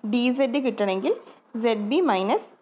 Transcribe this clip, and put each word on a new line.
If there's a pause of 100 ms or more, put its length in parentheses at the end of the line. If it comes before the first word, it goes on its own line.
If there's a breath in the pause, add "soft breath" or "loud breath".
(140)
ഡി (160)
സെഡ്
കിട്ടണമെങ്കിൽ (500 loud breath)
സെഡ്
b (120)
minus (180)